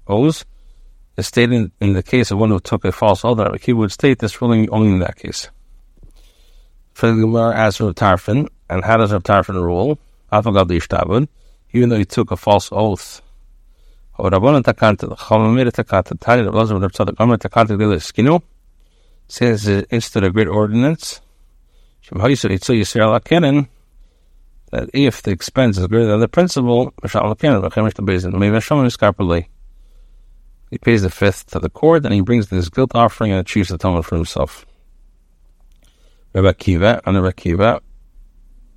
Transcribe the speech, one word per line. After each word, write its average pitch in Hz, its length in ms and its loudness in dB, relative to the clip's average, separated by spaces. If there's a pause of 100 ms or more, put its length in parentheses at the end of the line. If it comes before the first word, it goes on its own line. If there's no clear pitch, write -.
owes, 131 360 0 (760)
is 101 80 -4
stated 120 540 0
in 101 140 0
the 92 80 -2
case 123 280 -2
of 101 80 -2
one 110 120 2
who 95 100 0
took - 240 -4
a 92 80 -2
false 104 320 0
oath, 113 140 0
Rabbi 98 180 -2
Akiva 120 220 -2
would 107 140 0
state 135 280 0
this - 200 -6
ruling 113 300 2
only 107 220 2
in 92 80 0
that - 160 -6
case. - 340 -14 (1400)
For 113 180 0
the 113 80 0
Gemara 113 360 0
asks 110 240 0
Rav 104 160 -2
Tarfon, 104 520 0 (220)
and 90 140 -4
how 113 120 2
does 107 160 0
Rav 95 120 -2
Tarfon 95 360 0
rule? 90 380 -2 (1700)
Even 120 160 2
though 113 100 0
he 101 60 0
took - 260 -4
a - 60 -6
false 101 340 0
oath. 104 500 -4 (960)
Rabbanan 107 440 2
takanta, 110 460 0
the 113 80 -10
Chachamim 110 380 2
made 127 120 2
a 120 60 -2
takanta. - 460 -4
Tanya, 120 260 2
Rav 92 100 -2
Elazar, 107 260 0
Rav 98 120 -2
Tzadok, - 260 -4
Amar 117 180 4
takanta, 110 400 0
Gdolei 101 220 0
Skinu. 143 440 0 (840)
Since 110 400 -2
it 101 240 0
instituted 110 380 -2
a - 40 -2
great 104 160 0
ordinance, 107 720 -2 (800)
Shem - 200 -12
Ha'yisur 117 300 0
Yitzur 107 300 0
Yisrael 110 400 2
HaKeren, 143 480 2 (1040)
that 60 220 -6
if 135 300 0
the - 80 -4
expense 110 480 -2
is 90 80 0
greater 113 200 2
than 104 140 2
the 117 80 2
principal, 127 640 0 (100)
Mishal 107 340 -2
HaKeren, 127 320 2
Mechemish 107 260 -2
the - 80 -10
Beis 95 200 0
Din, 92 160 -4
Mei 101 100 2
Vesham 120 360 0
Niskar 104 300 0
P'lei. 87 320 -2 (1200)
He 117 80 -10
pays 117 240 2
the 90 80 0
fifth - 420 -2
to 87 60 -6
the 78 120 -6
court, 160 340 2
and 123 80 -2
he 101 80 2
brings 110 300 0
his 90 180 -2
guilt 131 260 -2
offering 117 380 2
and 95 80 0
achieves 90 300 -2
atonement 87 340 -2
for - 120 -6
himself. - 500 -6 (1700)
Rabbi 95 180 4
Akiva, 98 540 0
and 95 100 0
Rabbi 92 140 0
Akiva, 87 500 -2 (960)